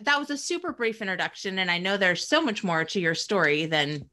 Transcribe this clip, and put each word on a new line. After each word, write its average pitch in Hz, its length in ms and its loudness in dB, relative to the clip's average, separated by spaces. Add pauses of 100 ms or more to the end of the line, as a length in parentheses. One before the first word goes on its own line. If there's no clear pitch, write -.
that 285 180 2
was 285 120 -4
a 285 60 -2
super 339 360 -4
brief 226 280 -4
introduction, 185 580 -4
and 180 120 0
I 175 80 0
know 190 180 0
there's 180 300 2
so 311 160 4
much 214 220 -2
more 165 200 2
to 190 160 -4
your 165 140 2
story 160 520 2
than, 151 460 0